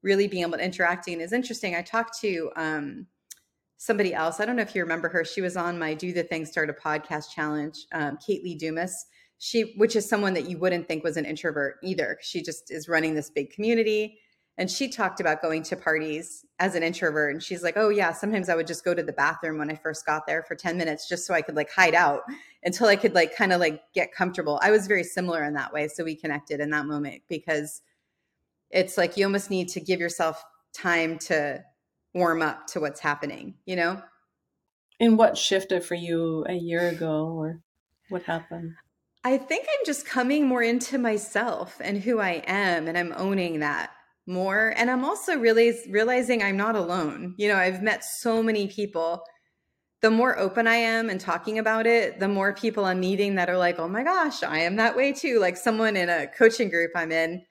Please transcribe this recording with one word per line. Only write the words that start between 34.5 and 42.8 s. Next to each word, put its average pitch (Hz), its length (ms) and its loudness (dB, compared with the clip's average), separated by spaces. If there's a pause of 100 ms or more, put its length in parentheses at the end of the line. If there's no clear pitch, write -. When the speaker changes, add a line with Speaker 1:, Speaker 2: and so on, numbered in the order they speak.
Speaker 2:
And 226 180 8
what 220 200 6
shifted 190 460 0
for - 100 -6
you 165 560 -2
a 185 40 -2
year 170 340 0
ago, 160 400 -2
or 165 340 -6 (480)
what 180 140 -6
happened? 165 500 -8 (500)
Speaker 1:
I 262 140 4
think 339 320 -2
I'm 571 160 0
just 294 200 -4
coming 269 420 2
more 247 160 2
into 254 340 0
myself 214 840 -2
and 202 220 -2
who 220 180 0
I 180 280 0
am, 180 400 2